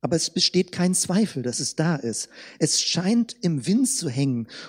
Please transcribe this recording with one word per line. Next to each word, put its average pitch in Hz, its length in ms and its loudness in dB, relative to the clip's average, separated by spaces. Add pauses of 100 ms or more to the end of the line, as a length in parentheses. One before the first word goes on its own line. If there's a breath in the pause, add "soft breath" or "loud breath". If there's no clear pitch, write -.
Aber 165 160 0
es - 140 0
besteht - 420 2
kein 180 220 2
Zweifel, 185 480 0
dass 120 160 -4
es - 160 -4
da 160 220 2
ist. 117 320 -4 (300 loud breath)
Es - 220 2
scheint 226 640 0
im 156 240 0
Wind 233 220 2
zu - 200 -2
hängen 123 380 0 (220 loud breath)